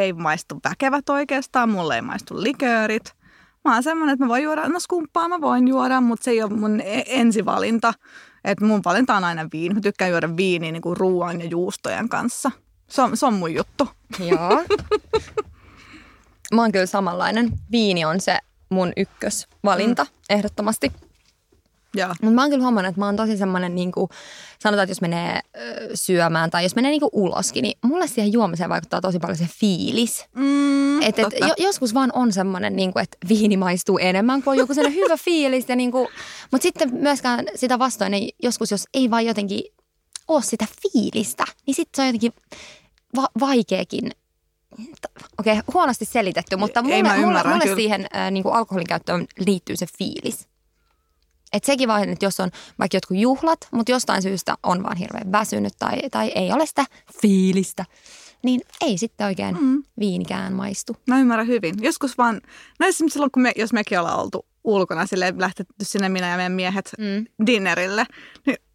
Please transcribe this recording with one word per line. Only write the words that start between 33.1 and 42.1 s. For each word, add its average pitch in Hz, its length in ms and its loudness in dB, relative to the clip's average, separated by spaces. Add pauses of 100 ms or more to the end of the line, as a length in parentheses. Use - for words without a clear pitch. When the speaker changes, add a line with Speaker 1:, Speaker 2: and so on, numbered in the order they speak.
Speaker 2:
viini 208 280 4
maistuu 185 400 2
enemmän, 214 460 2
kun 277 80 2
on 269 60 4
joku 262 160 2
sellainen 294 300 2
hyvä 339 140 2
fiilis. 269 520 0
Ja 247 60 0
niinku, 247 340 0 (420)
mut 262 100 2
sitten 320 320 0
myöskään 262 520 0 (100)
sitä 247 240 0
vastoin, 226 320 0
niin 202 320 -2
joskus, 233 280 -2
jos 202 220 -2
ei 254 180 2
vaan 226 140 2
jotenkin 214 380 -2 (640)
oo 302 140 4
sitä 220 240 -2 (160)
fiilistä, 226 640 0 (240)
niin 277 80 -2
sit 330 200 -2
se 277 60 0
on 262 60 2
jotenkin 233 260 0 (800)